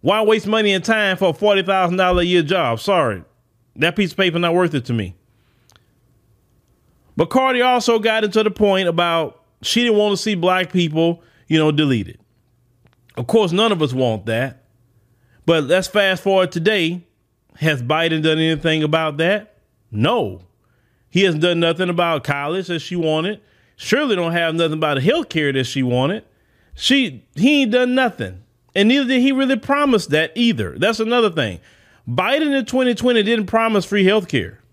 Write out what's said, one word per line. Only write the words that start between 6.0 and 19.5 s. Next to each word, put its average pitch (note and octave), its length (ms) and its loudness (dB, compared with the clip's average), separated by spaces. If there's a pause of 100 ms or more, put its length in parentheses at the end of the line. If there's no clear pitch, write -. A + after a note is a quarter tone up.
But E3+ 100 0
Cardi C4 340 2
also B3 380 2
got A3 260 0
into G#3+ 180 0
the G#3+ 80 2
point F#3+ 380 2
about E3 540 -2 (180)
she - 240 0
didn't A3 140 4
wanna G#3 180 2
see G#3+ 180 -2
black F#3 380 0
people, E3+ 500 0 (240)
you D#3+ 120 2
know, D#3 120 4
deleted. C3+ 480 0 (1000)
Of B2 120 -8
course, G#3 240 2
none G#3+ 180 2
of F3+ 120 -2
us C3+ 100 -2
want A#2 340 -2
that. A#2 380 -4 (800)
But E3 180 2
let's F3+ 220 0
fast F#3+ 360 0
forward F#3+ 280 2
today. F3 560 -2 (500)
Has D3+ 260 -2
Biden D#3+ 400 0
done D#3 160 2
anything D#3+ 440 0
about D3+ 360 -2
that? G3 400 -2 (320)